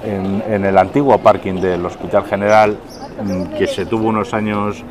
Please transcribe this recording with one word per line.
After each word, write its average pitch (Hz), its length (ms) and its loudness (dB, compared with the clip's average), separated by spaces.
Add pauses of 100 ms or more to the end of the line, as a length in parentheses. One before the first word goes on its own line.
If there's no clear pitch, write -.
en, 98 440 -2
en 104 180 0
el 98 120 4
antiguo 110 400 4
parking 98 380 2
del 90 300 0
Hospital 92 400 -2
General, 104 520 2 (460)
mm, 95 340 -4
que 95 100 0
se 90 180 -4
tuvo 110 220 -2
unos 110 260 -2
años 104 580 -2